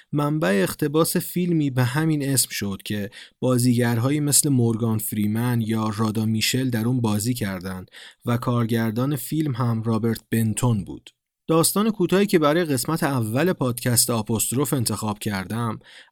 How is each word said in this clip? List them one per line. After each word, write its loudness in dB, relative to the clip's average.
منبع 0
اقتباس 0
فیلمی 0
به 0
همین 0
اسم 0
شد -6
که -4
بازیگرهایی 2
مثل 2
مورگان 2
فریمن -2
یا -2
رادا 0
میشل 0
در 0
اون 0
بازی 0
کردند -6
و 0
کارگردان 0
فیلم -2
هم 0
رابرت 0
بنتون 0
بود. -14
داستان 2
کوتاهی 2
که 4
برای 4
قسمت -2
اول 0
پادکست 0
آپوستروف 0
انتخاب -2
کردم -4